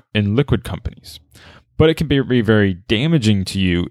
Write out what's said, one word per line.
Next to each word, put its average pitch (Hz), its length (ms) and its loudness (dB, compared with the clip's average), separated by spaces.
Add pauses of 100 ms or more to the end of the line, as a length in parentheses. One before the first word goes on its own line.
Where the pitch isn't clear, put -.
(140)
in 104 220 0
liquid 127 280 0
companies, - 560 -14 (580)
but 160 120 4
it 160 60 0
can 160 120 -4
be, 139 140 0
be 123 180 0
very 104 340 2
damaging 107 720 0
to 98 160 -6
you 87 320 0